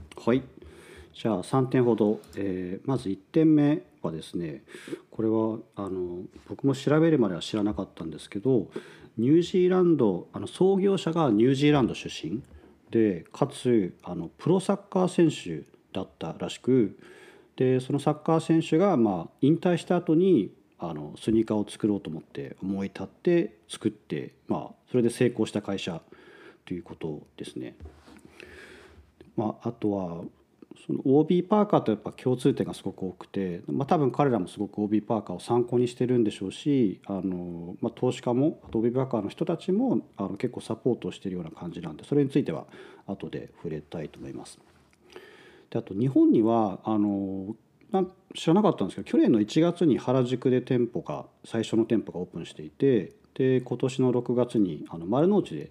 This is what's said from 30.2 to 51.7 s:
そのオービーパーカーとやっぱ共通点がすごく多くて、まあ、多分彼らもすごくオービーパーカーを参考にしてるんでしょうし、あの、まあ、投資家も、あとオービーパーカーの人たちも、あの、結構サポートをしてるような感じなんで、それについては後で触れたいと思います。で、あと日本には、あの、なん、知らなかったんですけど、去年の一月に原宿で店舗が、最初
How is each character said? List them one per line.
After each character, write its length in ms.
そ 60
の 120
オ 200
ー 20
ビ 160
ー 60
パ 140
ー 40
カ 120
ー 40
と 80
や 80
っ 20
ぱ 120
共 240
通 180
点 120
が 80
す 80
ご 100
く 100
多 100
く 160
て、 380
ま 180
あ、 20
多 120
分 120
彼 200
ら 80
も 100
す 100
ご 100
く 120
オ 60
ー 20
ビ 120
ー 60
パ 120
ー 40
カ 100
ー 40
を 40
参 240
考 140
に 100
し 60
て 120
る 120
ん 60
で 60
し 120
ょ 40
う 60
し、 540
あ 160
の、 580
ま 100
あ、 40
投 180
資 100
家 100
も、 340
あ 40
と 80
オ 40
ー 40
ビ 40
ー 40
パ 80
ー 60
カ 100
ー 40
の 60
人 160
た 120
ち 160
も、 280
あ 60
の、 140
結 180
構 60
サ 160
ポ 160
ー 40
ト 120
を 40
し 60
て 100
る 60
よ 80
う 20
な 60
感 220
じ 80
な 100
ん 60
で、 80
そ 100
れ 100
に 60
つ 80
い 60
て 80
は 140
後 220
で 280
触 140
れ 100
た 220
い 60
と 100
思 100
い 40
ま 140
す。 120
で、 80
あ 40
と 120
日 140
本 220
に 120
は、 420
あ 140
の、 580
な 120
ん、 100
知 140
ら 60
な 80
か 80
っ 60
た 80
ん 40
で 60
す 20
け 60
ど、 80
去 80
年 140
の 80
一 200
月 240
に 140
原 280
宿 240
で 100
店 320
舗 80
が、 260
最 200
初 120